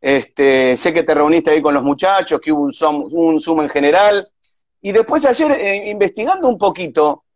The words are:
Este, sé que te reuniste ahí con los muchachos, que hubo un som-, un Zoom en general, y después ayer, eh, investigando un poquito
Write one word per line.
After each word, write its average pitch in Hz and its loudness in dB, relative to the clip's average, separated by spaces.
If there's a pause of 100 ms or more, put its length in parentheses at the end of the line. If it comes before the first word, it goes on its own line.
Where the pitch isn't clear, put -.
Este, 135 2
sé 170 -2
que 165 0
te 160 0
reuniste 156 2
ahí 156 2
con 147 0
los 139 0
muchachos, 160 0
que 156 -4
hubo 147 0
un 139 -4
som-, 147 -2
un 165 0
Zoom 156 -2
en 143 -4
general, 190 2 (500)
y 202 -8
después 226 0
ayer, 277 2
eh, 202 -2
investigando 220 -2
un 233 0
poquito 160 -2 (120)